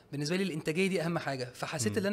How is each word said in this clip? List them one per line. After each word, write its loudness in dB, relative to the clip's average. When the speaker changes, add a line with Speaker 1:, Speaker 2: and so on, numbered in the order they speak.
Speaker 1:
بالنسبة 0
لي 2
الإنتاجية 2
دي 0
أهم 0
حاجة. -2
فحسيت -2
Speaker 2:
مم. 0
Speaker 1:
إن 2